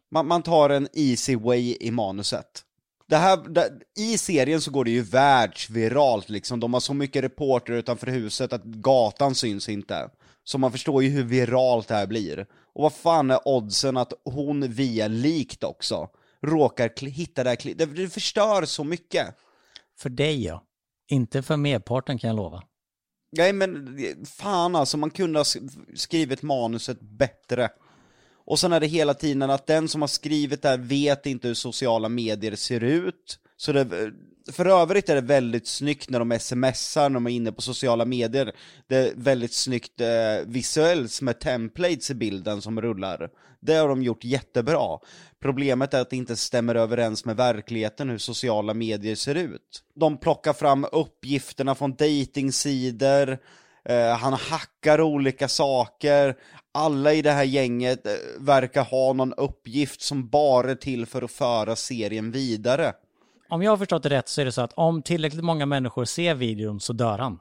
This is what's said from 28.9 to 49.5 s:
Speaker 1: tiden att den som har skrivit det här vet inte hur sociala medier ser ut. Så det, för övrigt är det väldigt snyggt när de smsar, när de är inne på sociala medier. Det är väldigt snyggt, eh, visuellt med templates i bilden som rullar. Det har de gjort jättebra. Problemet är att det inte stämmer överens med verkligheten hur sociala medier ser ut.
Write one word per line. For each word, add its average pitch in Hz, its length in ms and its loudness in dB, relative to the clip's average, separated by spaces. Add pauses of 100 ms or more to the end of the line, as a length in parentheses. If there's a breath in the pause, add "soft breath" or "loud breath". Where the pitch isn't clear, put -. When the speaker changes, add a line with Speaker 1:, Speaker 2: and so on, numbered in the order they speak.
Speaker 1:
tiden 139 360 -2
att 139 160 0
den 160 220 2
som 156 120 -4
har 147 80 0
skrivit 147 540 -2
det 147 60 2
här 131 100 2
vet 139 480 0
inte 127 220 -4
hur 120 60 -2
sociala 113 540 0
medier 110 480 -4
ser 120 260 -4
ut. 170 560 -2 (180)
Så - 160 -4
det, 139 120 4 (680)
för 180 140 -2
övrigt 185 420 4
är 156 60 4
det 139 60 4
väldigt 120 460 0
snyggt - 440 -6
när 123 80 0
de 117 200 0
smsar, 131 680 0
när 135 60 0
de 120 120 0
är 120 40 -2
inne 117 220 -2
på 117 100 -10
sociala 120 420 0
medier. 123 480 -2 (360 loud breath)
Det 131 80 2
är 131 200 4
väldigt 120 380 0
snyggt, - 460 -4
eh, 117 80 2 (380)
visuellt 135 760 0
med 123 200 -2
templates 135 720 -2
i 135 40 -4
bilden 101 480 -4
som 110 180 -6
rullar. 95 500 -4 (300 soft breath)
Det 156 140 2
har 156 140 4
de 131 140 0
gjort 117 220 -4
jättebra. 123 760 -2 (440 loud breath)
Problemet 135 520 0
är 131 60 4
att 123 100 -4
det 131 60 -6
inte 120 200 -6
stämmer 117 380 0
överens 113 500 0
med 113 120 -4
verkligheten 117 760 -2
hur 113 80 -4
sociala 107 560 -2
medier 110 400 -4
ser 139 200 -4
ut. 151 480 -8 (120)